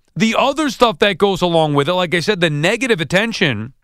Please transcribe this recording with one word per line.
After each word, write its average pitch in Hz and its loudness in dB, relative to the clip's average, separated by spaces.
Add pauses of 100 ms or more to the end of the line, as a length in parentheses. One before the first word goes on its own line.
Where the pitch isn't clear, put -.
(160)
the 220 0
other 269 0
stuff 220 2
that 202 2
goes 196 0
along 160 2
with 139 2
it. 180 0
Like 180 -2
I 170 0
said, 202 -2
the 170 2
negative 202 0
attention 160 -2 (100)